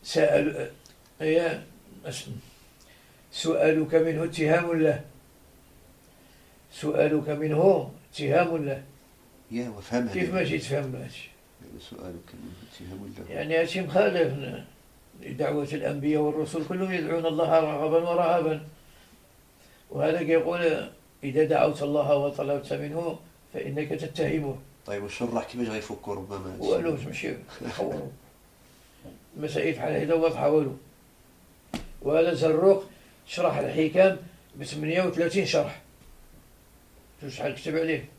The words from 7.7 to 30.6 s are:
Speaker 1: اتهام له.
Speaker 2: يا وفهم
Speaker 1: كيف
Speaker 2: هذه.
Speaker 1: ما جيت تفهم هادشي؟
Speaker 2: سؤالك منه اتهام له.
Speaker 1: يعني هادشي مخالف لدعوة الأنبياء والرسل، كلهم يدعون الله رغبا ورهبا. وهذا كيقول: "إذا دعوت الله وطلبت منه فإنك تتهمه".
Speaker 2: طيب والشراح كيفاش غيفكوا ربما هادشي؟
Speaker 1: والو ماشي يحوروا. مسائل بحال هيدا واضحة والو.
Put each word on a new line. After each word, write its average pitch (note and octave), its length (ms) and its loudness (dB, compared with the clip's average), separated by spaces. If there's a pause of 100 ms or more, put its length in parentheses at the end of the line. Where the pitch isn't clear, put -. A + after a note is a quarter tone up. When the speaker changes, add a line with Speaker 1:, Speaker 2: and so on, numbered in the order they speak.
Speaker 1:
اتهام D#3 520 2
له. C3+ 180 -4 (680)
Speaker 2:
يا A#2+ 180 -6
وفهم A2+ 400 -4
Speaker 1:
كيف F3+ 200 -2
Speaker 2:
هذه. F3+ 60 -4
Speaker 1:
ما F#3 80 2
جيت D3+ 200 -2
تفهم C3+ 340 -4
هادشي؟ - 340 -14 (600)
Speaker 2:
سؤالك F2+ 440 -14
منه - 180 -16 (200)
اتهام F#2+ 460 -14
له. F2 160 -14
Speaker 1:
يعني D3+ 260 -2
هادشي E3+ 200 -2
مخالف F3+ 540 2 (880)
لدعوة C#3+ 500 -4
الأنبياء D3 500 0
والرسل، D3+ 460 -2
كلهم F#3 240 -2
يدعون E3 340 -2
الله D#3+ 340 4
رغبا D#3 500 2
ورهبا. E3 560 2 (1200)
وهذا D#3+ 320 0
كيقول: E3 680 2 (340)
"إذا C#3+ 200 4
دعوت C#3+ 380 2
الله C#3+ 340 2
وطلبت C#3+ 560 -2
منه D3 460 -6 (340)
فإنك D3 360 -6
تتهمه". D3+ 680 -4 (280)
Speaker 2:
طيب G2+ 160 -6
والشراح A#2 420 -4
كيفاش A#2+ 240 -4
غيفكوا G#2+ 460 -8
ربما F#2+ 400 -10
هادشي؟ - 140 -4
Speaker 1:
والو E3+ 280 0 (100)
ماشي - 280 -8 (280)
يحوروا. D2 460 -6 (1300)
مسائل D3+ 380 -2
بحال D3+ 180 -4
هيدا D#3 220 2
واضحة D#3+ 360 2
والو. D3 260 2 (1300)